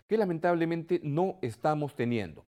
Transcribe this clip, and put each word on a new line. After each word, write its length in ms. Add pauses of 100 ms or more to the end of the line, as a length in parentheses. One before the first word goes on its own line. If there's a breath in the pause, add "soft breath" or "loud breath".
que 120
lamentablemente 840
no 380
estamos 540
teniendo. 500 (160)